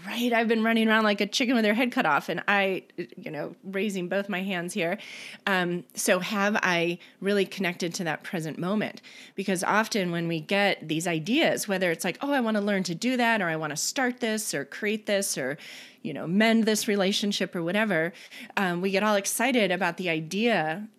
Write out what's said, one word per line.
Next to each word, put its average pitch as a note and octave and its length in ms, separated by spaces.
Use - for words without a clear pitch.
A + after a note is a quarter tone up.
right. A#3 280
I've A3+ 160
been A3 160
running A3+ 240
around A3 160
like G#3 160
a G3+ 80
chicken B3+ 260
with A3+ 80
their G#3 120
head B3 180
cut B3+ 140
off." D3+ 220
And F3 200
I, G3 340
you F3 140
know, D#3+ 320
raising F#3+ 460
both G3 200
my F#3 140
hands F3+ 320
here. F3+ 240
Um, F3 380
so F#3 240
have G3+ 420
I F3 380
really G3 260
connected F3+ 480
to F#3 100
that D3+ 200
present D#3+ 340
moment? F3+ 420
Because F#3+ 260
often G3 480
when E3+ 160
we E3 140
get G3 480
these E3 180
ideas, E3+ 640
whether F#3 240
it's - 100
like, F#3 180
"Oh, C#4 120
I C4+ 80
wanna A3 200
learn G3+ 220
to F3 140
do B3 200
that," A#3 240
or F3 80
"I D#3+ 60
wanna D#3 220
start B3+ 420
this," A3 340
or C#3+ 120
"create G#3+ 420
this," G3 320
or, C#3 180
you D#3 100
know, B2+ 140
"mend A3 380
this G#3+ 240
relationship," G3+ 640
or F3 80
whatever, F3 500
um, F3 240
we F#3+ 100
get F#3+ 140
all G#3+ 100
excited G3+ 560
about F3 280
the F3+ 100
idea E3+ 800